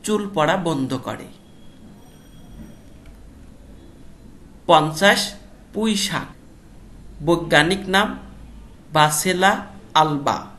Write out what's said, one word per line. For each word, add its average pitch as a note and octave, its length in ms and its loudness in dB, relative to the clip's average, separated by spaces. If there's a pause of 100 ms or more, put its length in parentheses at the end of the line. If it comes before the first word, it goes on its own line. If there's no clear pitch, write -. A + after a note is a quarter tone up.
চুল G#3+ 200 -2 (120)
পড়া D#3+ 220 2
বন্ধ D3+ 400 -2
করে। - 300 -8 (3500)
পঞ্চাশ, E3 540 4 (520)
পুঁই G#3+ 240 -2
শাক, E3 320 -4 (960)
বৈজ্ঞানিক E3 640 2
নাম G3 200 2 (840)
বাসেলা F3+ 600 4 (420)
আলবা। C#3+ 440 2 (200)